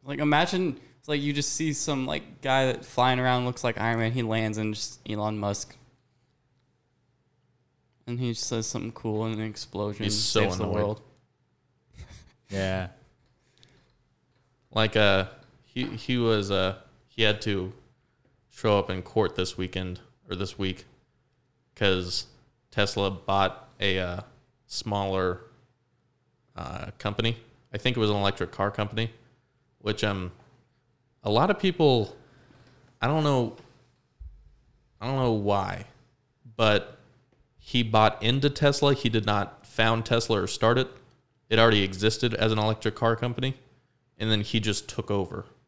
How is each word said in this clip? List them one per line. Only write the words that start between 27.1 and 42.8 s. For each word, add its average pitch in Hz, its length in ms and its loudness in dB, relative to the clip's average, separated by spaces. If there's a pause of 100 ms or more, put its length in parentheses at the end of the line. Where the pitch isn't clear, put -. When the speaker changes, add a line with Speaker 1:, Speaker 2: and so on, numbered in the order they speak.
Speaker 2:
I 104 40 -6
think 127 200 0
it - 20 -2
was 107 100 4
an 104 60 2
electric 98 360 0
car 98 200 0
company, 107 400 -4 (680)
which, 104 240 -2
um, 95 280 -2 (920)
a 107 80 -2
lot 131 180 4
of 202 100 2
people, 143 560 2 (840)
I 117 60 0
don't 151 160 2
know, 131 320 2 (1400)
I 107 80 -8
don't 135 100 -2
know 127 160 4
why, 101 520 0 (680)
but 104 420 2 (600)
he - 240 0
bought 110 400 4
into 135 260 2
Tesla. 143 440 4
He 127 160 0
did 110 160 0
not 104 400 -2
found 113 400 2
Tesla 113 380 2
or 90 40 -4
start 117 300 2
it. 127 120 0 (600)
It 110 100 4
already 110 240 8
existed 95 500 0
as 110 180 2
an 107 80 0
electric 107 360 -2